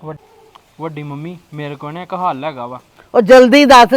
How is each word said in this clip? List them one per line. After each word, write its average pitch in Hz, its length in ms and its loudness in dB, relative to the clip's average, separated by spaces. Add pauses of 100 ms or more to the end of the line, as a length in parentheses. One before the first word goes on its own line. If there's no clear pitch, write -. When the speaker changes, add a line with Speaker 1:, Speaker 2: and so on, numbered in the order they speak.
Speaker 1:
ਵੱਡ-, 151 140 -16 (640)
ਵੱਡੀ 151 220 -12
ਮੰਮੀ, 147 340 -14 (160)
ਮੇਰੇ 147 220 -14
ਕੋਲ 147 180 -16
ਨਾ 175 80 -14
ਇੱਕ 180 120 -16
ਹੱਲ 175 300 -8
ਹੈਗਾ 131 240 -12
ਵਾ। 127 120 -16 (360)
Speaker 2:
ਉਹ 254 60 0
ਜਲਦੀ 254 440 4
ਦੱਸ, 247 320 6